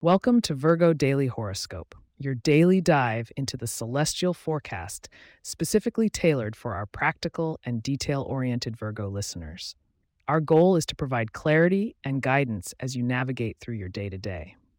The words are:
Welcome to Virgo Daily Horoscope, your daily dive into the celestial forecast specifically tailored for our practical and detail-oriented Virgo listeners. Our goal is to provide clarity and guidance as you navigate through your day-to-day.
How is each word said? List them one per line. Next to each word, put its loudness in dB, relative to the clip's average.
Welcome 4
to -2
Virgo 4
Daily 2
Horoscope, -8
your -4
daily 6
dive 2
into -6
the -8
celestial -2
forecast -8
specifically 0
tailored 0
for -8
our -6
practical -4
and -4
detail-oriented -4
Virgo -8
listeners. -10
Our 2
goal 6
is 0
to -8
provide -2
clarity 2
and -2
guidance 0
as -6
you -2
navigate -2
through -10
your -8
day-to-day. -8